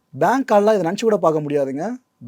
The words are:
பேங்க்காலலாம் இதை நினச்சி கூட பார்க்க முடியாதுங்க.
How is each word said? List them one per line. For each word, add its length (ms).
பேங்க்காலலாம் 640
இதை 100
நினச்சி 200
கூட 180
பார்க்க 200
முடியாதுங்க. 380